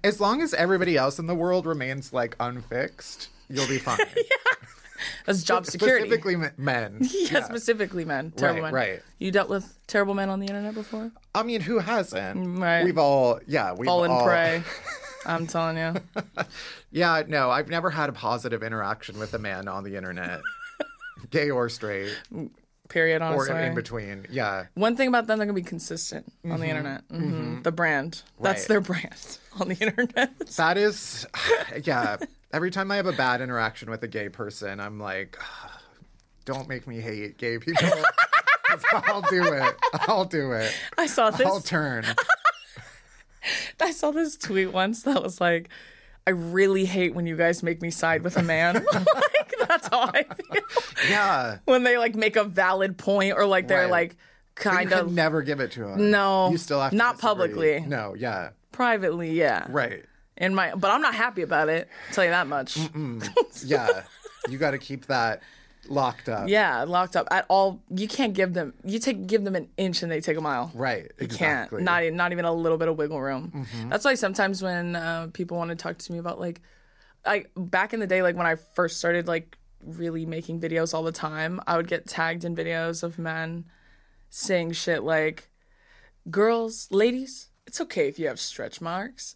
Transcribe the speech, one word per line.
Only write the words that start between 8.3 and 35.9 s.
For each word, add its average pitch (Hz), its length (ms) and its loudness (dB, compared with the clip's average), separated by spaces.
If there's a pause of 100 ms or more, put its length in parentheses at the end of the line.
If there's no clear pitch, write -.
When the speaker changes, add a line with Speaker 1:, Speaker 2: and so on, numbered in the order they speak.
Speaker 2:
Terrible - 320 0
Speaker 1:
Right, 156 100 -4
Speaker 2:
men. - 20 -4
Speaker 1:
right. 110 280 0 (160)
Speaker 2:
You 190 120 -2
dealt 196 200 2
with 190 360 -6
terrible 202 280 2
men 196 160 -2
on 196 100 -4
the 196 60 -6
internet 202 280 -6
before? 220 360 -8 (240)
Speaker 1:
I 214 80 2
mean, 226 180 -2
who 208 200 0
hasn't? 190 600 -2
Speaker 2:
Mm, 180 220 -4
right. 170 200 4
Speaker 1:
We've 180 140 2
all, 139 500 6
yeah, 113 280 0
we've 110 120 -4
Speaker 2:
Fallen 175 240 4
Speaker 1:
all 123 140 4
Speaker 2:
prey. 170 380 4 (320)
Speaker 1:
<laughs> - 320 -14
Speaker 2:
I'm 165 200 -2
telling 165 300 -2
you. 165 180 -2 (960)
Speaker 1:
Yeah, 165 380 2
no, 139 220 2
I've 135 180 0
never 170 220 -2
had 147 180 0
a 131 40 -4
positive 113 500 -2
interaction 107 560 -6
with 107 160 -8
a 113 40 -4
man 98 300 -6
on 98 160 -8
the 98 120 -8
internet. 90 440 -6 (440)
Speaker 2:
<laughs> - 460 -16
Speaker 1:
Gay 147 200 0
or 123 180 0
straight. 104 480 -8 (720)
Speaker 2:
Period, 160 320 2
honestly. 143 340 0
Speaker 1:
Or 165 40 -2
in 165 160 0
between, 101 560 -6
yeah. 101 440 -4
Speaker 2:
One 226 220 2
thing 262 120 2
about 233 180 2
them, 220 120 0
they're 208 80 0
gonna 202 100 -2
be 180 60 -2
consistent 165 680 -8 (120)
on 170 60 -6
the 165 60 -2
Speaker 1:
Mm-hmm. 165 80 -2
Speaker 2:
internet. 151 440 -4
Mm-hmm. 165 160 -4 (100)
Speaker 1:
Mm-hmm. 123 280 -6
Speaker 2:
The 170 100 0
brand. 160 500 0 (180)
That's 196 220 0
Speaker 1:
Right. - 60 -4
Speaker 2:
their 208 120 6
brand - 680 -6
<laughs> - 140 -12
on 180 80 -2
the 185 60 -2
internet. 240 640 0 (180)
Speaker 1:
That 170 220 4
is, - 480 0 (280)
<sighs> - 300 -4
yeah. 117 320 2 (360)
Every 170 180 0
time 196 220 -2
I 202 40 2
have 190 100 0
a 175 60 2
bad 127 280 2
interaction 113 500 -2
with 110 140 -6
a 113 40 -10
gay 104 200 -6
person, 104 520 -8
I'm 104 200 -10
like, 98 360 -8 (540)